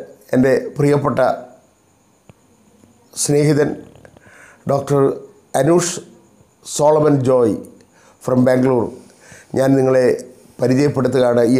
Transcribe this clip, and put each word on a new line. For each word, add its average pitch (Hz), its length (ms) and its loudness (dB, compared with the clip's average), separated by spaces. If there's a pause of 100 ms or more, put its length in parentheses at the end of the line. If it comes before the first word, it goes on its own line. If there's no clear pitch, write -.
(360)
എൻ്റെ 131 180 2 (240)
പ്രിയപ്പെട്ട 143 420 0 (2000)
സ്നേഹിതൻ 147 480 0 (1000)
ഡോക്ടർ 139 300 0 (600)
അനൂഷ് 170 360 0 (800)
സോളമൻ 151 420 2 (120)
ജോയ് 120 280 2 (680)
from 127 200 0
ബാംഗ്ലൂർ, 127 380 0 (760)
ഞാൻ 135 100 0 (100)
നിങ്ങളെ 131 280 2 (540)
പരിചയപ്പെടുത്തുകയാണ് 127 840 0 (100)
ഈ 127 60 2